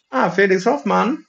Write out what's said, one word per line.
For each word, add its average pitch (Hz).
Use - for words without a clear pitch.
"Ah, 254
Felix 190
Hoffmann 233